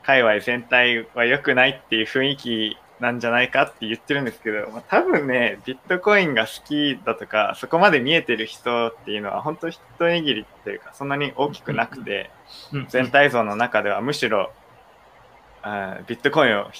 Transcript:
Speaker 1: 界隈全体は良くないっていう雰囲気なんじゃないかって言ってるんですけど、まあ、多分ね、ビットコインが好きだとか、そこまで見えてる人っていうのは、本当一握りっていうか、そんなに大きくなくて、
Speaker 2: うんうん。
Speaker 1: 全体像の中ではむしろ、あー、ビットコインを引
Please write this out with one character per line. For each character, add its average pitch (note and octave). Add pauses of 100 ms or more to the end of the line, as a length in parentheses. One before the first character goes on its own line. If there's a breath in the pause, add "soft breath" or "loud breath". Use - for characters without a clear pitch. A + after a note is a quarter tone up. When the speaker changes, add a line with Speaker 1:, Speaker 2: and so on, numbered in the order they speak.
Speaker 1:
界 C3+
隈 G#2+
全 B2
体 A#2+
は A#2+
良 C3
く C#3
な B2+
い C#3
っ -
て A2+
い A2
う -
雰 C3+
囲 C#3
気 A2 (220)
な A#2+
ん A#2+
じ A#2+
ゃ A#2
な A#2+
い B2+
か C#3
っ -
て A2
言 A2+
っ -
て -
る C#3+
ん -
で A#2
す -
け A2
ど、 G#2+
ま A2+
あ、 -
多 C#4+
分 A3+
ね、 A#2+
ビ C3
ッ - (100)
ト F3+
コ G#3
イ F#3+
ン D3
が A2
好 -
き D3
だ A2+
と G#2+
か、 G#2
そ -
こ E3
ま G3
で D3
見 C3+
え E3
て B2
る A2
人 A#2
っ A2+
て -
い G#2
う G#2
の G2
は、 G2+
本 D3+
当 E3
一 - (180)
握 E3+
り A2+
っ -
て G#2
い F#2+
う -
か、 -
そ C#3
ん C#3
な C#3
に C#3+
大 D3
き -
く -
な A#2
く -
て、 G2 (420 loud breath)
Speaker 2:
う C#3+
ん C#3
う -
ん。 -
Speaker 1:
全 B2+
体 C#3+
像 A#2+
の G#2
中 A2
で G#2
は G2
む C3
し C3+
ろ、 G2+ (1080)
あ G2
ー、 F#2+
ビ A#2
ッ -
ト C#3+
コ D3+
イ -
ン G#2
を G2+
引 -